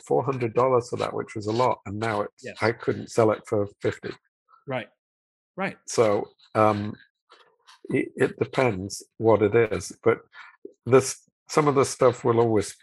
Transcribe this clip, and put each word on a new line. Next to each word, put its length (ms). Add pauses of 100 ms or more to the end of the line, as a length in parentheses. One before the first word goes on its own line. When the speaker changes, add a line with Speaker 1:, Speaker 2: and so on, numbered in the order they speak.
Speaker 1:
four 180
hundred 320
dollars 340
for 80
that, 160
which 220
was 120
a 40
lot. 340
And 140
now 220
it's, 220
Speaker 2:
Yes. 180
Speaker 1:
I 100
couldn't 400
sell 200
it 140
for 220 (140)
fifty. 280 (560)
Speaker 2:
Right. 220 (680)
Right. 300
Speaker 1:
So, 420 (280)
um, 380 (960)
it, 280
it 220
depends 640 (140)
what 240
it 140
is, 480
but 160 (680)
this, 360 (280)
some 200
of 60
the 100
stuff 400
will 160
always 420